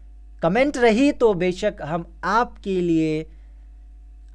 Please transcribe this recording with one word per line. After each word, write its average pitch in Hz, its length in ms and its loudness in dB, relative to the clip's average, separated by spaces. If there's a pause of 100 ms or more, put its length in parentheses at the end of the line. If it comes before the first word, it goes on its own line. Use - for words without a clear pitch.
(420)
कमेंट 254 360 0
रही 247 360 4
तो 220 200 2
बेशक 180 480 -4
हम 170 240 -6 (180)
आपके 196 580 -2
लिए 160 440 0 (1080)